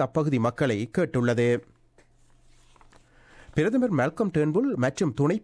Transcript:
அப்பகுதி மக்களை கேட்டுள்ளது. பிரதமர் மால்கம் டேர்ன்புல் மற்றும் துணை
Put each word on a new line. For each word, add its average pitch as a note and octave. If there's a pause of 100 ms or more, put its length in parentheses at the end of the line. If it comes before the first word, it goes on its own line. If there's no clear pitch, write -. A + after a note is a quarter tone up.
அப்பகுதி D3
மக்களை B2 (180)
கேட்டுள்ளது. A#2+ (2000)
பிரதமர் A3
மால்கம் E3
டேர்ன்புல் D#3 (140)
மற்றும் C3
துணை D#3